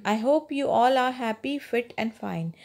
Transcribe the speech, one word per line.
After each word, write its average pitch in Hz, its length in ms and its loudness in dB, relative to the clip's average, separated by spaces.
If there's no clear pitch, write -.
I 214 160 0
hope 302 300 2
you 277 140 -2
all 247 300 4
are 254 240 2
happy, 262 380 -4
fit 240 320 -4
and 226 200 -4
fine।" 165 260 -6